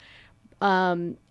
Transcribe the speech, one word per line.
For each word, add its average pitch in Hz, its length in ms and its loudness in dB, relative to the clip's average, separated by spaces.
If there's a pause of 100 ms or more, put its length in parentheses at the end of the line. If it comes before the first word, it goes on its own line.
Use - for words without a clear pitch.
(600)
um, 185 560 0 (140)